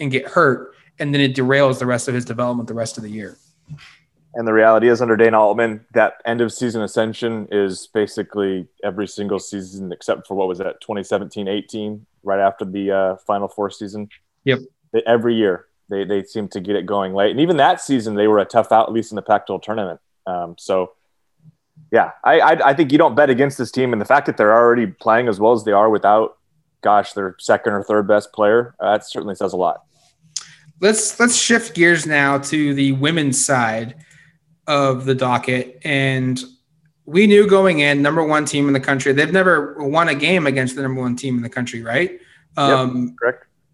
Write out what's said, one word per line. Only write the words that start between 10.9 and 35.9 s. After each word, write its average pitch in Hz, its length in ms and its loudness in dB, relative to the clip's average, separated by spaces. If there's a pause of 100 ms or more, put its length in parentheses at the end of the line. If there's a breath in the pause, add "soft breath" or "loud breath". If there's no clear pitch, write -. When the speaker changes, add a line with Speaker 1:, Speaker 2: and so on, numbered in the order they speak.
Speaker 2:
seventeen 101 420 -6
eighteen, 107 580 -8 (200)
right 98 160 -2
after 98 240 0
the, 98 260 -6
uh, 95 260 -2 (100)
Final 101 200 -4
Four 98 240 -8
season? 104 380 -14 (340)
Speaker 1:
Yep. 131 160 -2 (340)
Speaker 2:
They, 113 140 -2
every 117 300 0
year, 98 300 -2 (220)
they, 98 160 -6
they 98 200 -4
seem 104 240 -10
to 101 120 -10
get 101 140 -6
it 92 100 -2
going 95 300 -4
late. 98 160 2
And 110 100 -2
even 170 180 0
that - 220 2
season, 113 360 -4
they 104 100 2
were 107 140 4
a 95 40 2
tough 113 280 0
out, 110 160 4
at - 40 -8
least 110 200 -4
in 107 40 -8
the 98 60 -8
Pac-twelve 101 400 -2
tournament. 101 380 -8 (260)
Um, 87 320 -8
so, 95 360 -4 (1000)
yeah, 110 180 2 (140)
I, 147 160 4
I, 151 300 4
I 139 40 4
think 143 160 0
you 147 80 4
don't 151 160 4
bet 143 160 4
against 135 260 0
this 123 140 -6
team. 131 220 -2
And 110 80 -2
the 101 60 -6
fact 143 200 2
that - 100 -4
they're 107 180 4
already 120 320 4
playing 113 420 0
as 98 100 -2
well 110 140 4
as 107 120 -2
they 107 80 0
are 104 160 4
without, 107 500 2 (440)
gosh, 104 300 0
their 95 260 -8
second 107 340 0
or 101 120 -4
third 104 240 0
best 104 240 0
player, 113 480 0
uh, 98 120 0
that 107 140 -2
certainly 95 300 -10
says 95 160 -4
a 95 40 -6
lot. 87 280 -4 (960 loud breath)
Speaker 1:
Let's, 214 400 0
let's 240 160 2
shift - 380 0
gears 170 300 4
now 143 340 2
to 143 360 -2
the 139 180 0
women's 143 520 -2
side 117 500 -2 (720 soft breath)
of 139 380 0
the 135 100 0
docket. 123 680 -2
And 131 580 -2 (600)